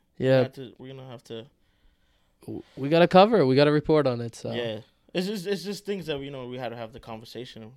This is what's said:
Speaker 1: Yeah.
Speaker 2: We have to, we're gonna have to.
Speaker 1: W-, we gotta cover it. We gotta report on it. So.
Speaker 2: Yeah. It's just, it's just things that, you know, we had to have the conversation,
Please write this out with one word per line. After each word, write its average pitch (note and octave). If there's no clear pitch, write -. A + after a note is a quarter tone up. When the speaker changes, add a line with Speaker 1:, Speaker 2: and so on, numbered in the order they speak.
Speaker 1:
Yeah. C3
Speaker 2:
We B2+
have -
to, B2+
we're C3
gonna C3
have A#2
to. A2+
Speaker 1:
W-, -
we C3
gotta E3
cover G3+
it. D3+
We C3
gotta D3
report D3+
on A#2+
it. A#2
So. A#2
Speaker 2:
Yeah. A2+
It's F3+
just, G3+
it's G3
just G3
things F#3+
that, D3+
you C#3
know, C3
we B2
had B2
to A#2
have A2+
the A2+
conversation, A2+